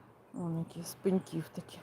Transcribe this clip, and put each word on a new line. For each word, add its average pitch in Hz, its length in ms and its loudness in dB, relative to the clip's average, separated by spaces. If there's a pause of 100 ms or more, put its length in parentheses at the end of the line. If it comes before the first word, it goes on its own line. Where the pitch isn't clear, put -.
(320)
Вон 170 260 0
які 165 240 -4
з - 120 -8
пеньків 180 500 2 (100)
такі. - 280 -10